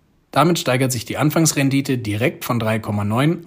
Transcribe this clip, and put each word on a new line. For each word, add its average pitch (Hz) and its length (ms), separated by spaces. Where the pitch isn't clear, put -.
Damit 160 300
steigert 127 320
sich 117 140
die 98 100
Anfangsrendite 139 800
direkt 110 460
von 120 160
drei 110 180
Komma 104 240
neun 135 440